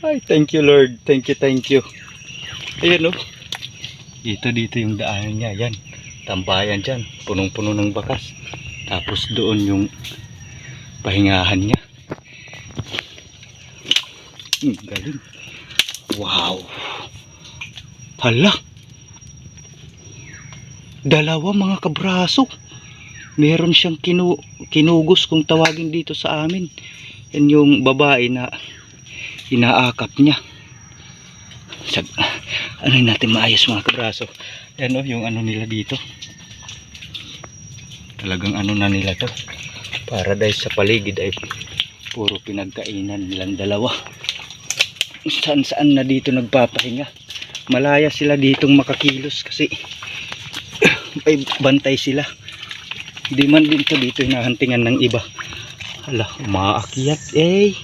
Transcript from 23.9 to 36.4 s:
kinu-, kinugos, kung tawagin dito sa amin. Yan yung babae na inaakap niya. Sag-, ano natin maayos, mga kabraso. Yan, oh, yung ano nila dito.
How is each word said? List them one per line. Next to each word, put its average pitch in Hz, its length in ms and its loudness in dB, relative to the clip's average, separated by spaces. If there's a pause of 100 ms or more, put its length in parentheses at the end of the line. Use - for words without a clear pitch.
kinu-, 180 420 0 (300)
kinugos, 160 580 6
kung 160 140 2
tawagin 160 480 2
dito 160 240 -6
sa 156 320 -2
amin. 180 240 -2 (640)
Yan 147 160 6
yung 147 220 8 (100)
babae 135 480 4
na 123 180 -4 (1000)
inaakap 120 720 4
niya. 147 160 8 (1500)
Sag-, - 240 -4 (720)
ano 131 160 2
natin 113 320 2
maayos, 113 340 2
mga 110 220 -2
kabraso. 113 400 -4 (500)
Yan, 127 160 -2
oh, 135 80 -2
yung 117 240 -4
ano 113 140 -2
nila 110 260 -2
dito. 110 300 -4 (2250)